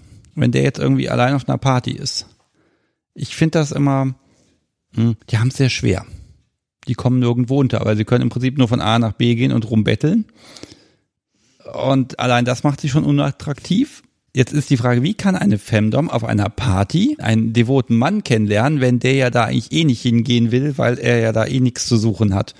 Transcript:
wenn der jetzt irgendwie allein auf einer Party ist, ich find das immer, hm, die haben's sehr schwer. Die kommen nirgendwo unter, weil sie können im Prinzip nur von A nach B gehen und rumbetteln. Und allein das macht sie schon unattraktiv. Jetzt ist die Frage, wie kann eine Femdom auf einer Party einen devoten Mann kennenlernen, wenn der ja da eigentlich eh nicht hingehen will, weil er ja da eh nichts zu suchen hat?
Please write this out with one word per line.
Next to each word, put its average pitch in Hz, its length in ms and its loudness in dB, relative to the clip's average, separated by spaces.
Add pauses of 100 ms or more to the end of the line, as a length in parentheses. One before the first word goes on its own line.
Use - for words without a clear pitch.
(360)
wenn 120 160 2
der 131 100 2
jetzt 135 180 0
irgendwie 135 300 0
allein 123 240 2
auf 135 160 -4
einer 131 80 0
Party 127 340 0
ist, - 360 -8 (880)
ich - 200 -10
find 160 200 2
das 151 160 0
immer, 139 420 0 (800)
hm, 113 200 2 (160)
die 110 80 0
haben's 123 180 0
sehr 135 120 2
schwer. 107 360 -2 (840)
Die 123 60 -2
kommen 127 240 0
nirgendwo 123 400 0
unter, 117 260 0
weil 110 100 2
sie 107 80 0
können 123 200 2
im 123 60 0
Prinzip 131 280 -4
nur 131 100 -6
von 120 140 -2
A 110 180 0
nach 113 140 0
B 120 220 0
gehen 127 180 0
und 113 180 -2
rumbetteln. 127 540 0 (1500)
Und 131 460 -2
allein 123 240 2
das 120 200 -2
macht 143 180 0
sie 151 80 -4
schon 143 160 2
unattraktiv. 143 960 -2 (320)
Jetzt 131 160 0
ist 147 180 -2
die 143 60 4
Frage, 123 260 2
wie 170 120 -2
kann 190 240 -2
eine 104 220 0
Femdom 110 500 0
auf 113 160 -4
einer 107 240 0
Party 143 720 0
einen 113 340 0
devoten 120 420 2
Mann 170 300 0
kennenlernen, 110 560 0
wenn 123 180 2
der 127 140 0
ja 131 160 2
da 117 160 0
eigentlich 123 260 -4
eh 156 140 0
nicht 127 160 0
hingehen 117 500 2
will, 135 260 0
weil 123 220 0
er 120 200 2
ja 113 120 0
da 110 140 0
eh 131 160 0
nichts 123 260 -2
zu 120 80 2
suchen 107 380 2
hat? - 260 -2